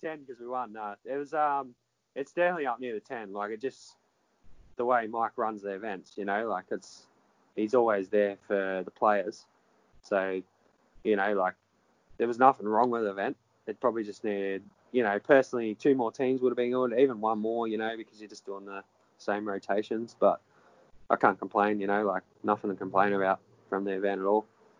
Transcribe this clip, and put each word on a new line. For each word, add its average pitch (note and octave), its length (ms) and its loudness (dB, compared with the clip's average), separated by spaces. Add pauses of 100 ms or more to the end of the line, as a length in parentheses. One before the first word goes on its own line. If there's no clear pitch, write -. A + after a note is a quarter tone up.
ten D#3 240 -10
'cause B2+ 140 -16
we A#2+ 80 -14
won. B2 260 -8
No, G#2 220 -8 (100)
it C3 120 -6
was, C#3+ 160 -8
um, C#3+ 400 -2 (420)
it's C#3 180 -8
definitely F3 340 0
up A#2 120 -4
near B2 140 -6
the G#2 60 -6
ten. A2 340 -10
Like, G2+ 180 -4
it A2 100 -10
just, - 340 -10 (840)
the A#2+ 80 -2
way A#2+ 220 2
Mike A2+ 300 -4
runs A2 260 -2
the G2+ 100 -6
events, G2 440 -10
you G2+ 80 -6
know, G#2 220 -2
like, G#2+ 240 -4
it's, - 360 -10 (480)
he's G#2+ 180 -2
always G#2+ 360 2
there G2+ 280 2 (100)
for F#2+ 360 -2
the F2+ 80 -12
players. G#2 540 0 (580)
So, F#2+ 380 -2 (640)
you G#2+ 120 2
know, G2 180 0
like, F#2 220 0 (640)
there A#2 100 0
was A#2 100 -2
nothing B2+ 300 6
wrong A2 240 4
with A#2 120 -2
the G#2 80 0
event. G2+ 260 -4 (300)
It G#2+ 120 -8
probably A2+ 240 0
just G#2 200 -10
needed, G2 400 -4 (280)
you B2 120 2
know, G2+ 160 0
personally, A#2+ 560 4
two C#3 200 2
more A#2 160 0
teams C3 300 -2
would B2+ 100 2
have A#2+ 60 -4
been B2 140 0
good, B2+ 280 0
even C3 220 4
one A2 180 0
more, A2+ 280 -2
you G#2+ 100 -4
know, A2+ 200 -4
because G#2 220 -18
you're G#2+ 100 -16
just G#2+ 160 -20
doing G2 200 -12
the G2 180 -14 (340)
same G#2 300 -2
rotations. G#2 720 -4
But F#2+ 200 4 (680)
I - 60 4
can't G2+ 240 4
complain, G#2 400 0
you G2 80 -2
know, G#2 180 2
like, F#2+ 180 -2 (200)
nothing G#2 260 0
to F#2+ 60 -4
complain G2 380 2
about F#2+ 260 2 (300)
from G2 160 -2
the G2 60 -2
event F#2+ 300 -2
at F#2+ 40 -2
all. G#2+ 200 2 (340)